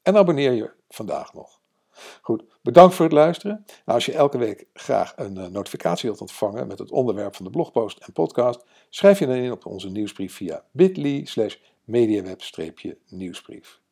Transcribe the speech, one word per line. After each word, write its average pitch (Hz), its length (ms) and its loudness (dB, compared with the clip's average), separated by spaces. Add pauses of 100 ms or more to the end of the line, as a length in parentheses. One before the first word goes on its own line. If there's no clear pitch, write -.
En 196 160 4
abonneer 143 340 4
je 113 200 -4 (180)
vandaag 76 440 -10
nog. - 280 -20 (600)
Goed, - 220 -4 (180)
bedankt 180 340 10
voor 165 100 2
het 160 80 0
luisteren. 175 520 2
Nou, - 320 -4
als 113 80 -2
je - 80 -6
elke 143 240 0
week 110 360 -6
graag 101 420 -4
een, 98 220 -10
eh, 92 100 -12
notificatie 92 640 -6
wilt 101 120 -10
ontvangen 107 460 -6
met 98 120 -14
het 101 120 -14
onderwerp 104 440 -2
van 92 100 -14
de 95 60 -12
blogpost 120 480 -4
en - 140 -20
podcast, 123 520 -2 (240)
schrijf 196 300 6
je 160 60 2
dan 127 100 0
in 123 160 -4
op - 140 -14
onze 98 240 -12
nieuwsbrief 98 460 -8
via 82 360 -10
bit.ly 147 540 0
slash - 300 -4 (280)
mediaweb 107 580 0
streepje - 560 -12 (100)
nieuwsbrief. - 760 -16 (100)